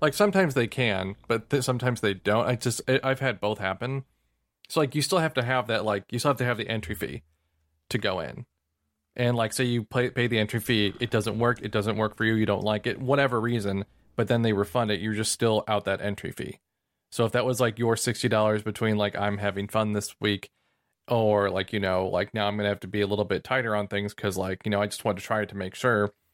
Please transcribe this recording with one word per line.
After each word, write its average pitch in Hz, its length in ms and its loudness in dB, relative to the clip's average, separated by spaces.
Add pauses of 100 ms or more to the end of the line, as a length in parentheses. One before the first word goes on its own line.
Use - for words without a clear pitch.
Like, 151 120 2
sometimes 190 420 2
they 120 120 2
can, 101 480 -2 (140)
but 113 200 0
th-, 135 140 2
sometimes 123 380 0
they 101 140 2
don't. 101 320 2
I 123 100 2
just, 120 280 -2
I, 135 160 2
I've 135 200 -2
had 123 180 -2
both 104 200 -2
happen. 120 440 -4 (640)
So, - 140 0
like, 127 120 0
you 147 80 0
still 185 180 2
have 160 160 0
to 123 80 2
have 123 240 0
that, 110 180 0
like, 104 260 0
you 123 80 -4
still 143 120 2
have 127 80 0
to 123 60 2
have 123 120 0
the 110 100 -6
entry 107 280 -4
fee - 280 -8 (680)
to 120 60 -2
go 95 220 -2
in. 73 260 -10 (680)
And, 120 220 2
like, 113 160 0
say 131 100 0
you 120 220 0
pay, 123 240 0
pay 123 180 0
the 113 120 2
entry 107 200 0
fee, 104 400 2
it 120 120 -4
doesn't 110 280 0
work, 120 220 2
it 110 100 -6
doesn't 107 240 0
work 107 220 -2
for 113 80 0
you, 110 100 4
you 110 100 2
don't 98 200 0
like 107 200 0
it, 120 140 -4
whatever 131 400 2
reason, 101 460 -2 (320)
but 110 100 0
then 117 140 4
they 113 100 4
refund 104 400 0
it, 98 80 0
you're 107 140 -4
just 107 180 -2
still 110 340 2
out 104 200 0
that 98 160 -2
entry 101 300 -6
fee. - 280 -10 (520)
So - 120 0
if 110 80 2
that 123 140 2
was, 123 160 0
like, 113 180 0
your 117 160 4
sixty - 320 -2
dollars 107 340 4
between, 107 360 0
like, 104 180 0
"I'm 101 220 -2
having 101 320 -4
fun 107 240 0
this 104 260 -4
week," 104 300 -2 (580)
or, 107 420 4
like, 95 220 -2
you 107 80 -2
know, 95 280 2
like, 95 260 -2
"Now 107 140 0
I'm 104 100 -2
gonna 104 100 0
have 101 140 -2
to 95 80 -12
be 104 100 -2
a 101 80 2
little 104 160 0
bit 98 180 -2
tighter 123 320 -2
on 104 140 -2
things 101 260 -4
'cause, 98 220 -4
like, 92 300 -4
you 107 60 0
know, 101 100 4
I 104 60 2
just - 180 -10
want 101 140 2
to - 40 -12
try 110 200 -2
it 101 60 -6
to 101 60 -16
make 95 200 -6
sure." 104 360 2 (220)